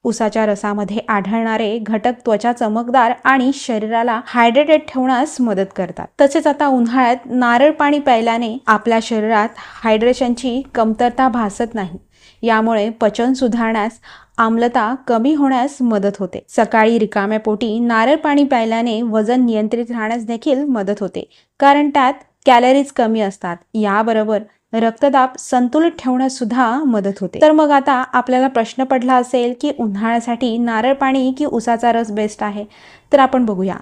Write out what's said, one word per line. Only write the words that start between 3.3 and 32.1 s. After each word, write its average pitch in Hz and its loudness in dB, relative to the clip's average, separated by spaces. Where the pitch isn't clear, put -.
शरीराला 226 -2
हायड्रेटेड 277 4
ठेवण्यास 262 -2
मदत 196 -2
करतात. - -8
तसेच 294 2
आता 285 0
उन्हाळ्यात 254 0
नारळ 247 2
पाणी 294 0
प्यायल्याने 233 0
आपल्या 226 2
शरीरात 220 -2
हायड्रेशनची 240 0
कमतरता 240 0
भासत 220 -4
नाही, 185 -8
यामुळे 220 2
पचन 233 0
सुधारण्यास, 226 -2
आम्लता 233 0
कमी 247 2
होण्यास 277 0
मदत 202 0
होते. - -8
सकाळी 226 2
रिकाम्या 214 -2
पोटी 220 -2
नारळ 240 2
पाणी 294 2
प्यायल्याने 233 0
वजन 226 2
नियंत्रित 233 -2
राहण्यास 226 -6
देखील 254 -2
मदत 208 -2
होते, - -8
कारण 285 4
त्यात 269 2
कॅलरीज 262 4
कमी 220 0
असतात. 185 -6
याबरोबर 214 0
रक्तदाब 254 0
संतुलित 262 0
ठेवण्यास 262 -2
सुद्धा 240 0
मदत 202 0
होते. - -8
तर 311 8
मग 302 4
आता 277 2
आपल्याला 254 2
प्रश्न 247 -2
पडला 262 0
असेल 247 0
की 294 -2
उन्हाळ्यासाठी 233 -2
नारळ 233 0
पाणी 269 0
की 294 -2
उसाचा 233 0
रस 226 -2